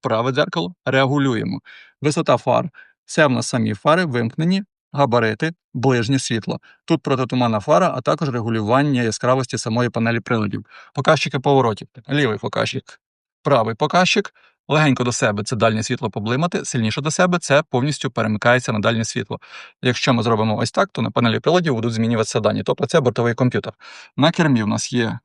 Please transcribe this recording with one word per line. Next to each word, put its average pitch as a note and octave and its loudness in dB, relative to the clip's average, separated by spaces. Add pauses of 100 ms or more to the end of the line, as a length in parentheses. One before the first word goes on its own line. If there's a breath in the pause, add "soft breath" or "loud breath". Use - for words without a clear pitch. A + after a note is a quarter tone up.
праве A#2 0
дзеркало E3 -2 (120)
регулюємо. C3+ 0 (420 loud breath)
Висота D3 2
фар. B2 0 (360 loud breath)
Це D#3 4
в - 4
нас A#2 0
самі A2 0
фари, D#3+ 2
вимкнені, D#3+ -2 (300)
габарити, A#2+ 2 (220)
ближнє B2+ 2
світло. A2+ -4 (260 soft breath)
Тут D#3+ 0
протитуманна B2 0
фара, D#3+ 2
а - -6
також D3+ -2
регулювання A#2+ 0
яскравості B2 -2
самої A#2+ -2
панелі A#2 -2
приладів. G#2 -4 (280 loud breath)
Показчики C#3+ 0
поворотів. C3 2 (220)
Лівий C3+ 0
показчик, A2 -6 (420)
правий A2+ 2
показчик. F3 0 (380 soft breath)
Легенько D3 2
до A#2+ -2
себе — G#2+ -2
це - -6
дальнє A2 2
світло A#2+ -4
поблимати, B2 -4
сильніше A2+ -2
до D3+ -4
себе — F3+ 2
це D3 2
повністю C3 -2
перемикається A#2 0
на G#2+ -2
дальнє A2+ 0
світло. A#2 -8 (420 loud breath)
Якщо B2+ 0
ми A#2 2
зробимо A2 0
ось A2+ -4
так, G3 0
то - -6
на A2+ -4
панелі A2+ 0
приладів E3 2
будуть A2+ -2
змінюватися A2+ 0
дані. G#2 0
Тобто - -2
це E3 2
бортовий A#2+ 0
комп'ютер. A#2+ 0 (440 loud breath)
На D3 4
кермі C#3 2
в G2+ -2
нас A2+ -4
є A#2 -2